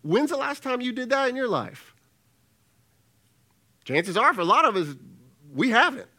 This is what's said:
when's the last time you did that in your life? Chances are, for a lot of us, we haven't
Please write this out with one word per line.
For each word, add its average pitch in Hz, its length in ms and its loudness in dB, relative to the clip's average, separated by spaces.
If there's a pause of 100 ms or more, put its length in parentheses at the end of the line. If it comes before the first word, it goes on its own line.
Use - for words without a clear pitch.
when's 240 280 2
the 294 60 -4
last 277 260 -6
time 254 180 -4
you 247 120 -6
did 254 180 -8
that 269 200 2
in 247 40 -8
your 262 140 -4
life? 127 460 -6 (1900)
Chances 175 340 -2
are, 277 160 4
for 190 80 -2
a - 20 0
lot 262 220 4
of 214 100 2
us, 151 180 -2 (600)
we 220 160 0
haven't 247 380 2 (100)